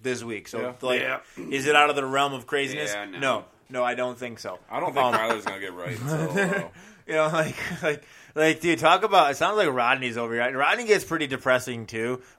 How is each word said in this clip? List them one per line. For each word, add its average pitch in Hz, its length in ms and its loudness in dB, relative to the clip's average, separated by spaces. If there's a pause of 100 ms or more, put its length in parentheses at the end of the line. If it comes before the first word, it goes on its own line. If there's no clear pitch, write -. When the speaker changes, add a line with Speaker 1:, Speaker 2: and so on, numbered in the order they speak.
Speaker 1:
this 123 220 -4
week. 104 240 -10
So, 113 100 -8
Speaker 2:
Yeah. 127 220 -6
Speaker 1:
like, 127 180 0
Speaker 3:
Yeah. 131 200 -4 (180)
Speaker 1:
is 135 300 -4
it 151 100 6
out 147 120 8
of 143 60 2
the 135 100 -2
realm 139 280 2
of 123 120 -10
craziness? 127 480 -4
Speaker 3:
Yeah, 104 120 -6
no. 95 140 -12
Speaker 1:
No. 127 260 0 (220)
No, 127 160 -2
I 123 120 0
don't 123 200 -4
think 117 220 -10
so. 92 220 -10 (100)
Speaker 2:
I 117 100 -6
don't 160 140 -4
think 131 100 2
Speaker 1:
Um, 120 120 2
Speaker 2:
Kyler's 110 280 0
gonna 98 160 -8
get 95 140 -8
right 90 260 -8
until, 156 300 -2
Speaker 1:
<laughs> 165 100 -2
Speaker 2:
uh, 190 240 0 (440)
Speaker 1:
you 165 80 -6
know, 156 180 4
like, 156 220 0 (260)
like, 147 220 -2 (320)
like, 156 260 2
dude, 170 160 2
talk 175 240 6
about, 185 300 6
it 131 60 -2
sounds 196 200 0
like 170 160 2
Rodney's 123 460 2
over 117 160 -4
here. 123 200 -2
Rodney 190 300 0
gets 208 180 4
pretty 156 220 -4
depressing, 123 640 -2
too, 120 340 -4 (180)